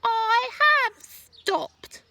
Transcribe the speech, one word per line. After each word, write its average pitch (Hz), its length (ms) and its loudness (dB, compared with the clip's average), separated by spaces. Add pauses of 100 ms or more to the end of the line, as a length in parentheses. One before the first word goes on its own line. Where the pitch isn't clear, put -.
I 453 460 0 (100)
have 587 440 2
stopped - 1080 -10